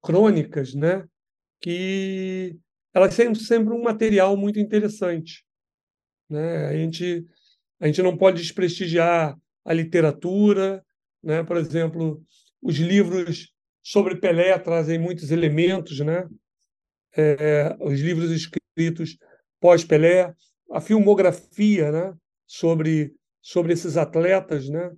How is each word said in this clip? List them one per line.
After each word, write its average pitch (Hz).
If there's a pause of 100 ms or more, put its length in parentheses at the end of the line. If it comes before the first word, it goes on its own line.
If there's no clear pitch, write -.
crônicas, 160
né, 175 (560)
que 185 (360)
elas 190
têm 233
sempre 220
um 233
material 214
muito 208
interessante, 202 (840)
né? 156
A 147
gente, 165 (540)
a 165
gente 151
não 185
pode 185
desprestigiar 170 (260)
a 165
literatura, 185 (400)
né? 160
Por 175
exemplo, 165 (400)
os 143
livros 170 (280)
sobre 185
Pelé 180
trazem 165
muitos 165
elementos, 165
né? 165 (880)
É, 151
os 143
livros 165
escritos 165 (420)
pós-Pelé, 170 (380)
a 160
filmografia, 202
né? 175 (320)
Sobre, 156 (260)
sobre 170
esses 165
atletas, 165
né? 170